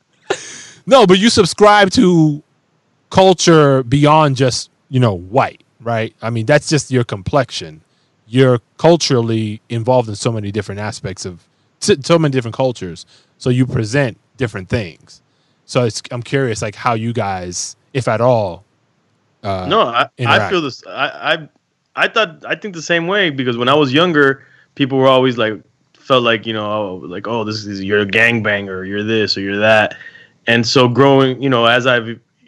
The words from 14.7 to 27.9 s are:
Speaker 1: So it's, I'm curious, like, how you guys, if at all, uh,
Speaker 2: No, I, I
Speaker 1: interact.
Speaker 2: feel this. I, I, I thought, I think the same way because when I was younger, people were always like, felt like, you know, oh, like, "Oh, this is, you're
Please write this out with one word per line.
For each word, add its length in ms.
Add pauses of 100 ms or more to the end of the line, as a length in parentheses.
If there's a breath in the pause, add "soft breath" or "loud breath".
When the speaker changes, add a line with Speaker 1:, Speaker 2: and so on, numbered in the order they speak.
Speaker 1:
So 180
it's, 260
I'm 120
curious, 400
like, 120
how 200
you 180
guys, 640 (180)
if 140
at 120
all, 440 (800)
uh, 260
Speaker 2:
No, 140
I, 200
I 60 (100)
Speaker 1:
interact. 320
Speaker 2:
feel 120
this. 240
I, 600 (480)
I, 80
I 40
thought, 380
I 100
think 180
the 80
same 240
way 240
because 260
when 120
I 60
was 180
younger, 520 (300 soft breath)
people 240
were 100
always 300
like, 220 (340)
felt 280
like, 240
you 60
know, 180
oh, 240 (120)
like, 200
"Oh, 180
this 200
is, 180
you're 200